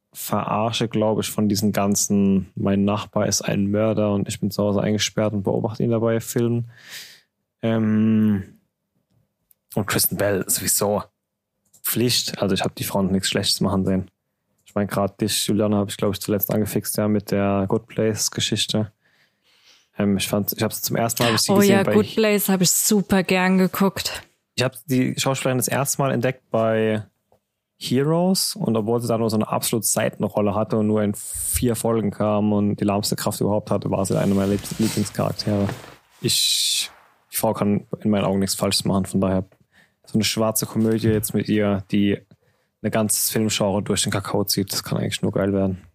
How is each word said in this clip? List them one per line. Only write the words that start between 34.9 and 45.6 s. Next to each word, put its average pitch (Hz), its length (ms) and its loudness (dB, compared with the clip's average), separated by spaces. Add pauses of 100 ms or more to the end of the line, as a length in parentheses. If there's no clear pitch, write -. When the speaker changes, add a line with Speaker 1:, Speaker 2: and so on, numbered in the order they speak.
Speaker 1:
Ich, - 720 -2 (420)
die - 40 -6
Frau 107 180 2
kann 101 320 0 (140)
in 107 100 0
meinen 101 140 2
Augen 98 160 0
nichts 98 160 -2
Falsches - 280 0
machen, 98 220 0
von 95 140 -2
daher 92 240 0 (600)
so - 80 -6
eine 107 100 2
schwarze 110 420 0
Komödie 113 420 0
jetzt 107 260 0
mit 104 140 -2
ihr, 101 440 0
die 101 260 2 (640)
eine 107 80 -2
ganze 107 420 0
Filmgenre 104 500 0
durch 98 200 -2
den 101 100 -2
Kakao 101 320 -2
zieht, - 280 -2
das - 100 -4
kann - 160 -4
eigentlich - 240 -4
nur 101 100 0
geil 98 200 0
werden. 95 300 0 (120)